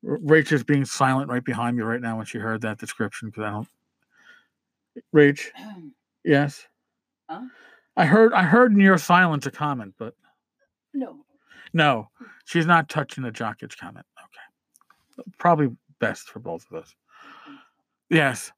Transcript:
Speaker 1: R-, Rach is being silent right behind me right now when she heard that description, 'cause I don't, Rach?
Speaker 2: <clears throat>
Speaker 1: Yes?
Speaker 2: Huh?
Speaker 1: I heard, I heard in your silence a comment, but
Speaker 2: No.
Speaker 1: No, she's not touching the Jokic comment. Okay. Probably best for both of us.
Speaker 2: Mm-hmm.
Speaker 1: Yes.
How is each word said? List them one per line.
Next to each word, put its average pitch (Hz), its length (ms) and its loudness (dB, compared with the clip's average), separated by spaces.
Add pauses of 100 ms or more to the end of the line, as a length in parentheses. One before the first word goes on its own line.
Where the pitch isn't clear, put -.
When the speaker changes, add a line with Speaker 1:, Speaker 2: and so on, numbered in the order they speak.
Speaker 1:
R-, 139 120 -6
Rach 156 340 2
is 131 120 0
being 143 200 0
silent 131 460 -2
right 123 140 -6
behind 120 320 -4
me 117 60 -4
right 113 180 -4
now 117 160 -6
when 110 100 -10
she - 120 -12
heard 110 240 -6
that 107 160 -6
description, 110 520 -10
'cause 107 140 -10
I 107 60 -6
don't, 104 180 -10 (1500)
Rach? 143 400 4
Speaker 2:
<clears throat> 190 380 -20 (320)
Speaker 1:
Yes? 147 420 0 (640)
Speaker 2:
Huh? 190 120 -14 (540)
Speaker 1:
I 185 80 2
heard, 220 300 6
I 190 80 4
heard 226 300 6
in 202 80 6
your 190 180 6
silence 170 480 2
a 135 40 -4
comment, 123 480 -8
but 117 160 -14 (760)
Speaker 2:
No. - 320 -12 (480)
Speaker 1:
No, 143 380 0 (340)
she's 165 220 -2
not 165 220 2
touching 143 360 -6
the 117 60 -8
Jokic - 480 -12
comment. - 260 -18 (140)
Okay. - 1040 -20 (160)
Probably 151 300 2 (320)
best 110 280 -6
for - 120 -18
both 85 300 -14
of 82 120 -14
us. - 120 -20 (540)
Speaker 2:
Mm-hmm. - 680 -14
Speaker 1:
Yes. 139 440 -2